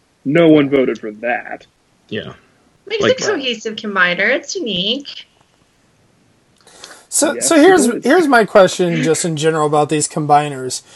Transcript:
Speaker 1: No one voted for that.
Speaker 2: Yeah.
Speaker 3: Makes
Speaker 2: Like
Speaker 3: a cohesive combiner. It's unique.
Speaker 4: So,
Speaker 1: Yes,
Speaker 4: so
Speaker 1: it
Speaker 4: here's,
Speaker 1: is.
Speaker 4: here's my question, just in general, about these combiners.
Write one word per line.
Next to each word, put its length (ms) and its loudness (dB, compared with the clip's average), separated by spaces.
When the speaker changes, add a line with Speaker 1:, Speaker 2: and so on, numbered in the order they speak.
Speaker 1:
No 240 4
one 220 4
voted 300 0
for 100 -10
that. 560 -8
Speaker 2:
Yeah. 260 -10
Speaker 3:
Makes 160 -4
Speaker 2:
Like 180 0
Speaker 3:
a 40 -6
cohesive 520 -6
combiner. 540 -2
It's 240 -6
unique. 720 -8
Speaker 4:
So, 260 -2
Speaker 1:
Yes, 140 -6
Speaker 4:
so 80 2
Speaker 1:
it 60 8
Speaker 4:
here's, 240 6
Speaker 1:
is. 180 -4
Speaker 4:
here's 240 2
my 160 4
question, 580 2
just 220 0
in 120 -4
general, 300 0
about 220 0
these 200 -2
combiners. 720 -2